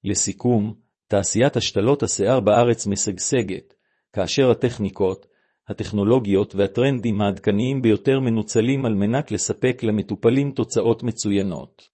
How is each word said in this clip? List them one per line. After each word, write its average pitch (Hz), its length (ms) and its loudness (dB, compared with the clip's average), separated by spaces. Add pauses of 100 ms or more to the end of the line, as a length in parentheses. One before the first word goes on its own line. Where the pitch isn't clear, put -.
לסיכום, 107 680 -2 (340)
תעשיית 113 500 0
השתלות 117 460 0
השיער 110 360 0
בארץ 113 480 2
משגשגת, 98 840 -4 (400)
כאשר 117 380 2
הטכניקות, 98 760 -2 (400)
הטכנולוגיות 104 880 0
והטרנדים 110 680 0
העדכניים 107 600 0
ביותר 120 380 2
מנוצלים 120 680 0
על 113 80 0
מנת 110 380 -2
לספק 120 520 -2
למטופלים 113 680 0
תוצאות 117 520 -2
מצוינות. 98 920 -4